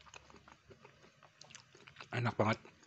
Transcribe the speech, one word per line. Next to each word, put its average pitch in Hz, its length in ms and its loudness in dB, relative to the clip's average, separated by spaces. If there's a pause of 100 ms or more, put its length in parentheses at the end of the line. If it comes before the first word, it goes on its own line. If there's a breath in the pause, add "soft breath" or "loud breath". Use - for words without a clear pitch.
(2000)
Enak 120 240 2
banget. 120 240 4 (260)